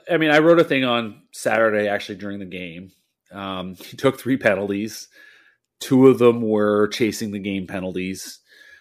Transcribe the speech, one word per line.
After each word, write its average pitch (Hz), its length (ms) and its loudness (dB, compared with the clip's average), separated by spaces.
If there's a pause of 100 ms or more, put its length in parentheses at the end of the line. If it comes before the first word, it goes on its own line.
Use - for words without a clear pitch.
(100)
I 170 60 0
mean, 156 140 0
I 151 100 4
wrote 170 200 6
a 151 40 2
thing 135 200 0
on 117 380 -4 (100)
Saturday, 110 560 0
actually, 101 300 -6
during 101 220 -10
the 98 40 -12
game. 90 460 -14 (420)
Um, 95 440 -10
he - 200 -20
took 131 220 0
three 131 180 -2
penalties. 101 720 -2 (680)
Two 131 300 6
of 117 100 6
them 120 240 4
were 104 460 2
chasing 107 420 -4
the 101 80 -8
game 98 280 -8
penalties. 92 760 -10 (400)